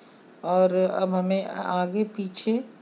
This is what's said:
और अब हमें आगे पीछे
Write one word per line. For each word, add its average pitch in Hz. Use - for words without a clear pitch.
और 185
अब 185
हमें 185
आगे 180
पीछे 208